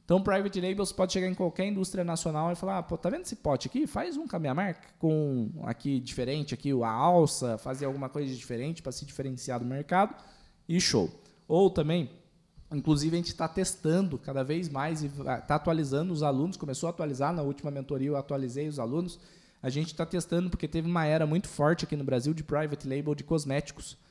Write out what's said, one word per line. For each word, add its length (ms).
Então, 180
private 400
label, 240
você 80
pode 200
chegar 140
em 60
qualquer 340
indústria 360
nacional 480
e 40
falar, 240
"Ah, 40
pô, 140
tá 120
vendo 140
esse 140
pote 320
aqui? 180
Faz 300
um 100
com 80
a 40
minha 140
marca, 360
com 500
aqui 380
diferente, 520
aqui 180
a 80
alça, 640
fazer 280
alguma 240
coisa 260
diferente 480
pra 80
se 140
diferenciar 540
do 60
mercado", 480
e 120
show. 300
Ou 220
também, 400
inclusive, 440
a 40
gente 160
tá 140
testando 680
cada 260
vez 260
mais 340
e 60
va-, 320
tá 140
atualizando 580
os 100
alunos, 340
começou 300
a 20
atualizar, 440
na 80
última 300
mentoria 380
eu 80
atualizei 520
os 100
alunos, 400
a 80
gente 260
tá 100
testando, 440
porque 200
teve 200
uma 160
era 220
muito 220
forte 340
aqui 140
no 80
Brasil 280
de 120
private 420
label 280
de 100
cosméticos. 720